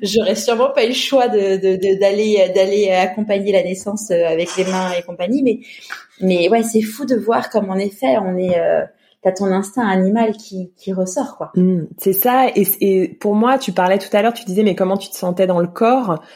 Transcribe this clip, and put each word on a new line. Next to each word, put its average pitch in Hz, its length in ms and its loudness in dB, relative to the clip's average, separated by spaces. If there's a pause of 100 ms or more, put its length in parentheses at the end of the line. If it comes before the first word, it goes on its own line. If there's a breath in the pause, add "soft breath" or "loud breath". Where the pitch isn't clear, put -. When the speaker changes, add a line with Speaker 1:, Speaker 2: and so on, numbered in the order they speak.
Speaker 1:
j'aurais 202 340 0
sûrement 233 360 0
pas 269 120 2
eu 226 60 2
le 254 40 -4
choix 254 360 0
de, 196 260 2
de, 190 220 0
de, 190 200 0
d'aller, 208 440 2
euh, 185 120 2
d'aller, 196 380 2
euh, 185 120 2
accompagner 202 500 -2
la 185 100 4
naissance, 190 480 -6
euh, 170 160 2
avec 165 300 0
les 185 80 0
mains 185 340 -2
et - 40 -4
compagnie. 185 400 -4
Mais, 226 160 0 (600 loud breath)
mais 180 300 2
ouais, 226 120 4
c'est 220 200 0
fou 269 240 -8
de 247 100 0
voir 226 340 -2
comme 196 200 -2
en 190 80 -4
effet, 214 400 -2
on 185 200 -2
est, 180 220 0
euh, 165 220 0 (400 soft breath)
t'as 185 100 2
ton 190 140 -4
instinct 196 420 -2
animal 202 480 2
qui, 185 400 -14
qui - 160 -10
ressort, 185 460 -4
quoi. - 180 -10
Speaker 2:
Mm, 180 280 2 (140)
c'est - 140 0
ça. 247 420 2
Et, 202 120 2 (160)
et 190 260 2
pour - 280 -2
moi, 240 220 2
tu 262 140 -4
parlais 185 260 2
tout 196 140 -6
à 208 100 2
l'heure, 226 120 0
tu - 100 -16
disais, 196 200 0
mais 190 120 2
comment 190 220 0
tu 196 120 -10
te - 60 -14
sentais 180 320 0
dans 180 140 2
le 175 60 0
corps ? 226 540 0 (140 loud breath)